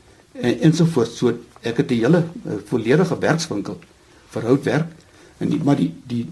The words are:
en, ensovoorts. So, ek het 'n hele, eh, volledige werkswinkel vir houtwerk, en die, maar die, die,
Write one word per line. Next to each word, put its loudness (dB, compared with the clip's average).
en, -2
ensovoorts. 2
So, 2
ek -6
het 0
'n 0
hele, 4
eh, -6
volledige 0
werkswinkel -2
vir -8
houtwerk, 0
en -2
die, 0
maar 4
die, 0
die, -4